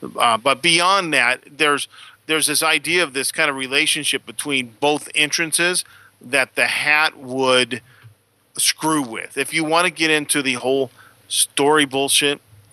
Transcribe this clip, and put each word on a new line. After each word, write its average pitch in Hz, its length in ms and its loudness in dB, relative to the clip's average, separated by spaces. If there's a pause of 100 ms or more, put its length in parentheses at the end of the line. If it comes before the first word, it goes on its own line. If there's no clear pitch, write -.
(180)
Uh, 233 200 4
but 247 240 0
beyond 175 520 2
that, 127 360 2
there's, 143 380 0 (380)
there's 156 220 0
this 147 160 -2
idea 160 400 0
of 139 100 -4
this 131 180 -4
kind 160 180 0
of 135 60 -4
relationship 143 720 -2
between 123 540 -6
both 147 360 0
entrances 165 680 0 (380)
that 127 340 -2
the 123 120 2
hat 151 500 0
would 127 640 0 (760)
screw 156 440 0
with. 110 360 -10
If 139 160 -4
you 160 100 -2
wanna 170 260 2
get 156 220 0
into 147 320 0
the 127 100 0
whole 127 380 -2 (360)
story 147 580 2
bullshit, 139 540 0 (340)